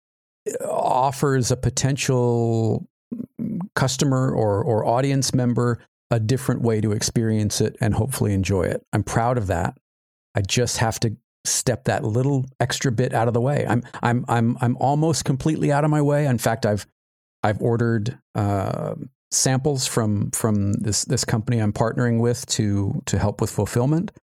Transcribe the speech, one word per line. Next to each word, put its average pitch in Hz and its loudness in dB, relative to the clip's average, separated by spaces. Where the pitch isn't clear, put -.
offers 135 0
a 123 2
potential 120 0
customer 131 2
or, 104 0
or 110 0
audience 135 2
member 120 2
a 117 2
different 123 0
way 113 2
to 107 0
experience 107 0
it - 0
and 110 2
hopefully 110 0
enjoy 98 2
it. - -4
I'm 104 0
proud 123 0
of 101 -2
that. 90 -2
I 104 2
just 120 0
have 113 0
to 110 0
step - -2
that 107 0
little 131 0
extra 127 -2
bit 117 0
out 117 2
of 113 0
the 117 2
way. 131 0
I'm, 120 0
I'm, 120 2
I'm, 117 2
I'm 127 0
almost 147 0
completely 147 0
out 147 2
of 156 2
my 151 2
way. 147 2
In 127 2
fact, 113 -2
I've, 104 0
I've 107 0
ordered, 117 0
uh, 101 -2
samples 135 0
from, 110 0
from 104 0
this, 107 -2
this 123 -2
company 117 0
I'm 104 0
partnering 117 0
with 120 0
to, 101 0
to 101 0
help 101 -2
with 107 -2
fulfillment. 139 0